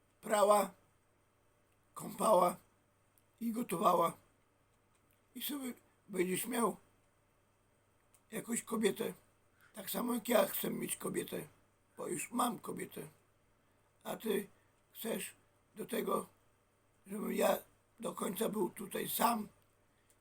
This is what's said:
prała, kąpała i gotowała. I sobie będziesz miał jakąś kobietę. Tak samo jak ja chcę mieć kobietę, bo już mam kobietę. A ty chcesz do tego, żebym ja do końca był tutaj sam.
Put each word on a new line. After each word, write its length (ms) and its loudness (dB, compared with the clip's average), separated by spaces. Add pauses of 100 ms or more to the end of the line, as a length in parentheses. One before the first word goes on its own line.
(220)
prała, 520 6 (1200)
kąpała 640 4 (840)
i 120 -4
gotowała. 680 2 (1160)
I 60 -10
sobie 320 -6 (360)
będziesz 380 0
miał 300 2 (1500)
jakąś 320 -6
kobietę. 500 0 (600)
Tak 160 -12
samo 240 -2
jak 160 -4
ja 180 6
chcę 220 -4
mieć 280 -4
kobietę, 500 -6 (500)
bo 100 -6
już 240 -4
mam 280 0
kobietę. 480 -10 (960)
A 120 -8
ty 340 -2 (440)
chcesz 420 -6 (400)
do 100 -8
tego, 440 -2 (800)
żebym 260 -4
ja 240 4 (420)
do 140 -6
końca 360 -2
był 200 -2
tutaj 400 -8
sam. 380 0 (720)